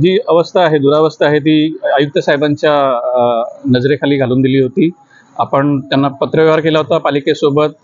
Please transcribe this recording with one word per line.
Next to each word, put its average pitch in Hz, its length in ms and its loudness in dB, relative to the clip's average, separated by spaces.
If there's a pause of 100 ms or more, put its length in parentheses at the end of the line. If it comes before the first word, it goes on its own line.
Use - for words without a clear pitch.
जी 185 180 2 (100)
अवस्था 170 320 2
आहे, 156 160 2
दुरावस्था 151 480 0
आहे, 147 140 2
ती 156 440 0
आयुक्त 143 360 0
साहेबांच्या, 147 760 0
अ, 120 460 0 (220)
नजरेखाली 139 520 0
घालून 127 240 0
दिली 131 180 0
होती. 135 300 0 (480)
आपण 139 420 0
त्यांना 139 280 -2
पत्रव्यवहार 156 520 0
केला 156 180 0
होता 156 200 0
पालिकेसोबत 147 680 0 (160)